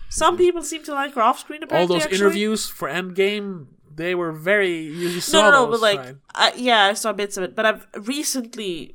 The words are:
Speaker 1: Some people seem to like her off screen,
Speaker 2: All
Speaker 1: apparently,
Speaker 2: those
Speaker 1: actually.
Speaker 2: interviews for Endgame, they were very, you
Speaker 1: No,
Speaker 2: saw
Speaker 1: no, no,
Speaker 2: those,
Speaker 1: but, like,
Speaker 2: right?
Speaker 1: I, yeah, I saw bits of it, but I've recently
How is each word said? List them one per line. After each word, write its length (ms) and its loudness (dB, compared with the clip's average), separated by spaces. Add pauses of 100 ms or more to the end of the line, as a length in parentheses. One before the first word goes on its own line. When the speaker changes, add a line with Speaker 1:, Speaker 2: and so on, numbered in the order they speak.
Speaker 1:
Some 280 2
people 260 2
seem 220 -10
to 100 -10
like 200 -4
her 80 0
off 180 4
screen, 220 -14
Speaker 2:
All 40 -8
Speaker 1:
apparently, 300 2
Speaker 2:
those 80 0
Speaker 1:
actually. 140 0
Speaker 2:
interviews 500 2
for 200 -8
Endgame, 800 -2 (260)
they 220 -4
were 180 -2
very, 500 0
you 320 -4
Speaker 1:
No, 40 -6
Speaker 2:
saw 240 2
Speaker 1:
no, 80 8
no, 160 6
Speaker 2:
those, 140 -2
Speaker 1:
but, 20 -6
like, 160 4
Speaker 2:
right? 180 -14 (200)
Speaker 1:
I, 200 0
yeah, 280 4
I 100 4
saw 180 -4
bits 240 -6
of 60 -4
it, 140 -6
but 100 0
I've 300 -4
recently 1000 -8